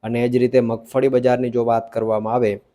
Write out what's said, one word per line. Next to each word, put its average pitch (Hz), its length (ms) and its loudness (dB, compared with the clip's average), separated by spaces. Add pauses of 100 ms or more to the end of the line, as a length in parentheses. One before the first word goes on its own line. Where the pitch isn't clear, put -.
અને 117 200 -2
એ 123 40 2
જ 123 100 0
રીતે 123 220 4
મગફળી 120 480 -2
બજારની 127 420 0
જો 117 160 -2
વાત 113 280 -2
કરવામાં 110 400 -2
આવે 110 280 0 (140)